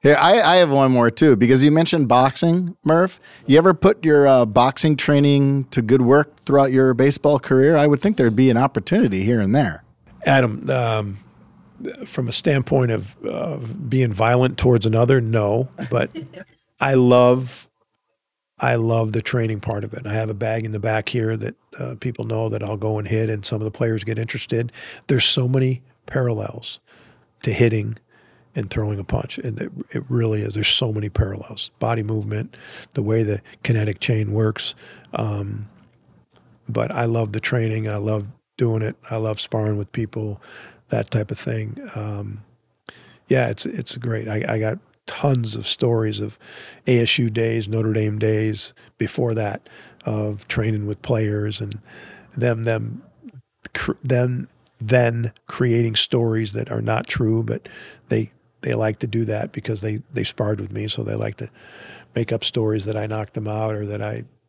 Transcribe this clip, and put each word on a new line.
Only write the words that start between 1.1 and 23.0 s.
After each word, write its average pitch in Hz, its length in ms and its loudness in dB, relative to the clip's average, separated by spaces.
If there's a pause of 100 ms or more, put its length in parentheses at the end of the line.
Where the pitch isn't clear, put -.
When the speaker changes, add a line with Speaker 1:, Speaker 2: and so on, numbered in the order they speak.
Speaker 1:
because 127 280 6
you 147 80 6
mentioned 160 360 2
boxing, 165 760 2
Murph. 170 360 2 (280)
You 135 100 8
ever 175 160 6
put 190 320 2
your, 147 220 6
uh, 131 180 8
boxing 131 500 4
training 139 720 4
to - 160 -2
good 123 220 4
work 143 420 4
throughout 139 260 4
your 131 220 4
baseball 143 460 2
career? 139 360 4
I 147 120 6
would 147 120 2
think 208 180 0
there'd 113 180 2
be 131 160 6
an 113 60 4
opportunity 117 680 0
here 113 180 2
and 101 140 2
there. 104 280 0 (420)
Speaker 2:
Adam, 127 440 2
um, 110 480 -2 (880)
from 127 220 -6
a 113 40 -6
standpoint 131 600 0
of, 104 340 -6
of 139 640 -8
being 123 240 0
violent 123 460 2
towards 117 260 4
another, 120 340 4
no. 113 500 0 (200)
But - 260 -2 (320)
<laughs> - 320 -20
I 139 140 2
love, 123 760 4 (920)
I 123 160 2
love 113 380 0
the 113 100 -2
training 110 380 -2
part 104 220 -6
of 107 120 -12
it. - 100 -10
I 104 80 -6
have 110 160 -4
a 107 60 -6
bag 110 280 -4
in 107 100 -8
the 107 60 -6
back 110 300 -2
here 113 280 -2
that, 107 180 -8 (240)
uh, 123 200 -8
people 117 260 -8
know 110 240 -4
that 107 120 -6
I'll 104 160 -6
go 107 220 -4
and 104 80 -8